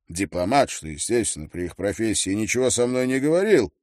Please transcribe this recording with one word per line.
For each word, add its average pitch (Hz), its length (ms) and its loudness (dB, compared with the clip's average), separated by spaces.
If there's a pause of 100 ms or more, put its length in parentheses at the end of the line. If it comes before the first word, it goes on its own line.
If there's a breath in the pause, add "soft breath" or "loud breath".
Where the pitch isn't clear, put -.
Дипломат, 95 640 0
что, - 180 -10
естественно, 78 600 -2
при 87 160 -6
их 85 120 -8
профессии 98 540 -2
ничего 110 380 0
со 120 180 2
мной 127 200 0
не 131 120 0
говорил 160 540 2 (100)